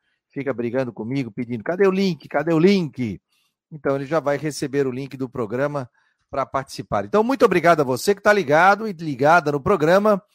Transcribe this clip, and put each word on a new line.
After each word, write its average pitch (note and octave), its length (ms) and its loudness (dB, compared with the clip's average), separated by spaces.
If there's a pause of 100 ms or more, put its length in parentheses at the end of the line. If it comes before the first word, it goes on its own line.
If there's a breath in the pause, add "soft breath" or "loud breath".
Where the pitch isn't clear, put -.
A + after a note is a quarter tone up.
(280)
fica C3+ 240 -6
brigando A#2+ 400 -4
comigo, A#2 380 -6
pedindo, A#2+ 320 -8
"Cadê F#3 240 0
o F#3+ 60 4
link? F#3 360 -2
Cadê D#3 240 -2
o D#3+ 60 4
link?" D#3 640 -2 (500)
Então C#3+ 240 -4
ele C#3 120 -6
já D#3 120 -2
vai C#3+ 180 0
receber C#3 520 -4
o B2+ 40 -6
link C#3 240 -10
do C3 120 -6
programa B2+ 600 -4 (400)
pra C3+ 160 -4
participar. A#2+ 600 -6
Então, G3+ 180 2
muito B3 220 2
obrigado E3+ 360 4
a C#3+ 40 4
você C3 280 0
que G3 80 -2
tá G#3+ 120 4
ligado G3 560 4
e G#3 40 -6
ligada D3+ 600 2
no C#3+ 80 -2
programa, F#3+ 600 2 (140 soft breath)